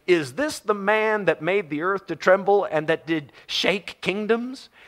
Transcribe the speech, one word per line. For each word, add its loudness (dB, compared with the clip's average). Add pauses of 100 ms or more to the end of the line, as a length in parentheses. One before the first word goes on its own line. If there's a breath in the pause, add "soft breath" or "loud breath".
'Is 2
this -4
the -2
man 0
that 0
made -2
the -4
earth -4
to -8
tremble 4
and -2
that 0
did -4 (140)
shake -2
kingdoms, -2 (200 loud breath)